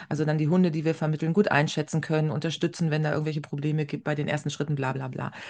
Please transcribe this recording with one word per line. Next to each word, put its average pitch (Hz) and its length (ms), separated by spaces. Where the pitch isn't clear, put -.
Also 151 160
dann 151 120
die 151 100
Hunde, 180 240
die 156 140
wir 160 100
vermitteln, 160 380
gut 202 180
einschätzen 151 500
können, 156 300
unterstützen, 165 600
wenn 156 120
da 151 80
irgendwelche 156 300
Probleme 151 440
gibt - 200
bei 151 100
den 143 140
ersten 147 200
Schritten, 147 260
bla, 131 180
bla, 135 160
bla. 131 220